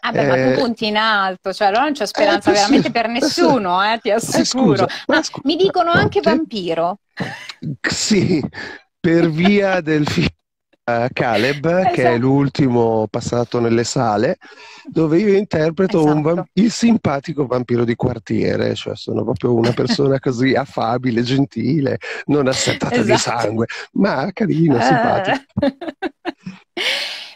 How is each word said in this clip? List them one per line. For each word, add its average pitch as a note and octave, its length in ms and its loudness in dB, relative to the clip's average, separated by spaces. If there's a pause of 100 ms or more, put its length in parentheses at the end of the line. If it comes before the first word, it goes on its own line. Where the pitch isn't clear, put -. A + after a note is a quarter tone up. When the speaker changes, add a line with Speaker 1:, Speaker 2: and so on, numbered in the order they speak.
Speaker 1:
Ah, - 120 -6
beh, - 120 0
ma C3+ 140 2
tu C3 120 2
Speaker 2:
Eh, - 40 2
Speaker 1:
punti A#3 320 -2
in G#3 100 -2
alto, G3 560 0
cioè, G3+ 160 0
allora A3+ 160 2
non D4+ 100 0
c'è G#3+ 120 -4
speranza - 440 0
Speaker 2:
eh, - 40 4
Speaker 1:
veramente G#3 340 2
Speaker 2:
sì. - 40 -6
Speaker 1:
per A3+ 160 -2
nessuno, A#3 720 2
eh, A3 180 0
ti - 80 -6
Speaker 2:
Eh, G3 40 2
Speaker 1:
assicuro. A#3 640 0
Speaker 2:
scusa, F#3 100 2 (220)
ma C#4+ 80 2
Speaker 1:
No, D#4 60 2
Speaker 2:
scu-, - 220 -10
Speaker 1:
mi D#4 120 0
dicono F4 340 2
anche G4+ 320 2
Speaker 2:
sì? - 80 0
Speaker 1:
vampiro. F3+ 680 -2 (800)
Speaker 2:
Sì, D#3+ 600 0 (600)
per E3 300 4
via F#3+ 500 2
del D3+ 260 0
film, D#3+ 220 0 (560)
eh, A#2+ 280 0
Caleb, C#3+ 720 0
che F3 180 0
è B2 60 4
Speaker 1:
Esatto. A#2+ 80 2
Speaker 2:
l'ultimo A#2+ 920 2
passato A#2+ 500 -4
nelle A#2 240 2
sale, A#2 540 0 (480)
dove E3 340 0
io G3+ 180 2
interpreto E3+ 680 0
un D3+ 160 4
Speaker 1:
Esatto. - 0 -
Speaker 2:
vamp-, E3+ 320 -2
il G#3+ 180 2
simpatico D3+ 760 0
vampiro A#2+ 380 0
di A#2 120 0
quartiere, A2+ 800 -2
cioè - 180 -8
sono A2+ 300 -4
proprio A#2+ 300 -2
una A#2 180 2
Speaker 1:
<laughs> - 0 -
Speaker 2:
persona C3+ 480 0
così B2+ 340 0
affabile, A#2+ 680 -2
gentile, B2+ 760 -2 (280)
non C#3+ 200 2
assetata - 560 -2
di G#3+ 100 0
Speaker 1:
Esatto. - 40 4
Speaker 2:
sangue, A2+ 500 -2 (260)
ma F#3 400 0
carino, D#3 440 2
Speaker 1:
Eh. A#2 60 0
Speaker 2:
simpatico. A3 640 2 (100)
Speaker 1:
<laughs> C#4+ 420 -4 (1400)